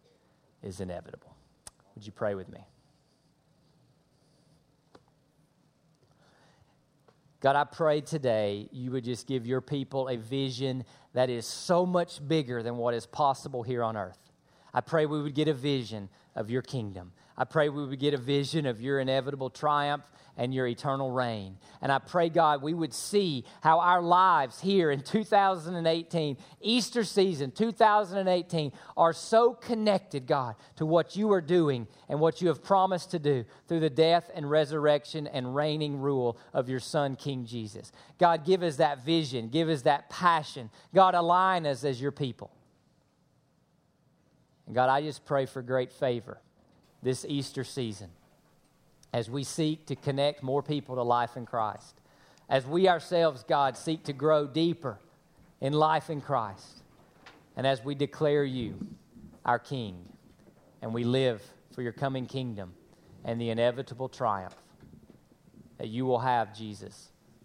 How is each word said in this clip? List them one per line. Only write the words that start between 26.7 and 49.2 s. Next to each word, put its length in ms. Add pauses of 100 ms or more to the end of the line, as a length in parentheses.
season 480
two 220
thousand 460
and 100
eighteen, 420 (240)
are 160
so 420
connected, 720
God, 280 (220)
to 80
what 320
you 160
are 80
doing 460 (200)
and 140
what 200
you 80
have 140
promised 480
to 80
do 240 (240)
through 140
the 80
death 440
and 160
resurrection 760
and 280
reigning 420
rule 400 (160)
of 160
your 100
Son, 380
King 280
Jesus. 460 (260)
God, 280
give 180
us 140
that 260
vision. 460
Give 180
us 140
that 280
passion. 600 (240)
God, 220
align 500
us 180
as 180
your 100
people. 400 (2250)
And 100
God, 140
I 120
just 240
pray 200
for 160
great 300
favor 480 (640)
this 240
Easter 380
season 440 (1040)
as 160